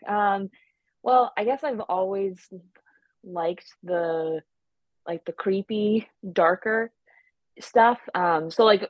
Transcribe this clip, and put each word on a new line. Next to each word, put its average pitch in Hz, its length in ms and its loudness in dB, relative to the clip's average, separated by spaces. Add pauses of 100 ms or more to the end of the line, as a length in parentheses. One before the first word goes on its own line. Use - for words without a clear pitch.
Um, 196 420 -2 (540)
well, 247 340 4
I 208 60 -2
guess 269 200 -2
I've 254 180 -4
always 190 580 -4 (840)
liked 175 420 -6 (180)
the, 165 580 -4 (680)
like, 165 180 -8
the 165 60 -8
creepy, 208 760 -2 (240)
darker 220 580 0 (680)
stuff. 240 400 4 (160)
Um, 165 340 0
so, 220 160 4
like, 208 240 4